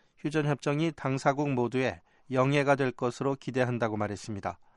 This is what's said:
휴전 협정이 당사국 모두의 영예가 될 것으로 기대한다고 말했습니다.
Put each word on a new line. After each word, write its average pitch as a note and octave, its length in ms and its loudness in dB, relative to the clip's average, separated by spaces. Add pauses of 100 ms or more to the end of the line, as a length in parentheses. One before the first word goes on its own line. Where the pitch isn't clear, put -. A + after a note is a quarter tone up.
(200)
휴전 D3+ 260 -2
협정이 D3 500 0
당사국 C#3 540 0
모두의 B2 500 0 (320)
영예가 C#3 440 4
될 B2+ 180 0
것으로 C3+ 420 -2
기대한다고 A#2+ 640 -2
말했습니다. G2+ 600 -6 (200)